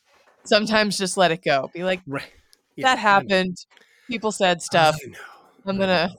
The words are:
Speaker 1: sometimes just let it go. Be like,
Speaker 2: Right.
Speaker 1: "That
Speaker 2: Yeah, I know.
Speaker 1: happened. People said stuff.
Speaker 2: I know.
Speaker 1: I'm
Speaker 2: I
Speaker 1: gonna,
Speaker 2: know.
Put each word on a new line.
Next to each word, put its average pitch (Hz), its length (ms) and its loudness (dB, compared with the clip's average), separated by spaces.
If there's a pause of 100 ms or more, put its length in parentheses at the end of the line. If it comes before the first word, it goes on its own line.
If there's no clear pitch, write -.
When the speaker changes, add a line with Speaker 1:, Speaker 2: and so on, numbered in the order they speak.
(460)
Speaker 1:
sometimes 214 520 0
just 185 200 -4
let 175 140 4
it 160 120 -6
go. 139 300 0
Be 170 120 -10
like, 185 200 -4
Speaker 2:
Right. 135 280 -10 (480)
Speaker 1:
"That 262 160 2
Speaker 2:
Yeah, 214 120 0
I 196 140 6
know. 196 60 -12
Speaker 1:
happened. 185 280 0 (520)
People 220 240 -4
said 180 300 0
stuff. 156 380 2
Speaker 2:
I 127 60 -14
know. - 120 -16 (480)
Speaker 1:
I'm 196 120 -4
Speaker 2:
I - 0 -
Speaker 1:
gonna, 185 300 2
Speaker 2:
know. 175 100 -16